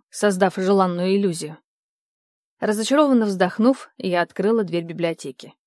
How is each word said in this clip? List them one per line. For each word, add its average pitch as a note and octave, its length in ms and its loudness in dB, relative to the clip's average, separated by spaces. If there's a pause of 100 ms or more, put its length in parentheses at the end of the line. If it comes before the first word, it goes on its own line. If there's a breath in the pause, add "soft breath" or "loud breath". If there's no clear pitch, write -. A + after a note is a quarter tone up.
(120)
создав F#3+ 440 0
желанную F#3 600 2
иллюзию? E3 420 -2 (1040)
Разочарованно A3+ 600 2
вздохнув, G3+ 720 0
я F3 240 -2
открыла G#3+ 420 -2
дверь E3+ 220 -4
библиотеки. E3 680 -8 (120)